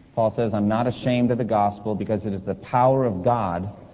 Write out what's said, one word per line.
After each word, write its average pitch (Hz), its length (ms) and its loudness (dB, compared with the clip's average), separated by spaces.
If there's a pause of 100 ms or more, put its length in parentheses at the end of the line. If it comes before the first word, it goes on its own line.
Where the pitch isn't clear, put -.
(140)
Paul 110 160 2
says, 110 240 -2
"I'm 104 140 2
not 113 180 2
ashamed 123 460 0
of 117 80 0
the 123 40 0
gospel 104 520 0
because 104 320 -2
it 98 60 -2
is 95 100 -6
the 98 100 -4
power 131 500 2
of 92 200 -2
God 101 440 0 (260)